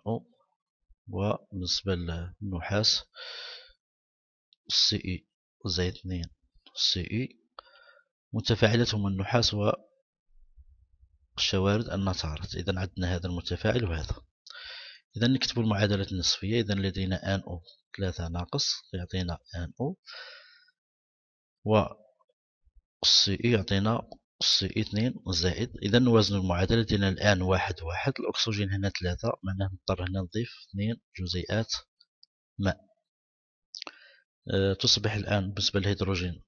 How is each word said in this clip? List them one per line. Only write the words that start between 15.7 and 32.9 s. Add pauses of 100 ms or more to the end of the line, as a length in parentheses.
النصفية.
إذا
لدينا
ان
او (340)
ثلاثة
ناقص (200)
يعطينا (180)
ان
او، (1700)
و (1200)
سي
اي
يعطينا (320)
سي
اي
اثنين (160)
زائد.
إذا
نوازن
المعادلة،
لدينا
الآن
واحد
واحد،
الأكسجين
هنا
ثلاثة، (120)
معناه
نضطر
هنا
نضيف (200)
اثنين (180)
جزيئات (840)
ماء. (1700)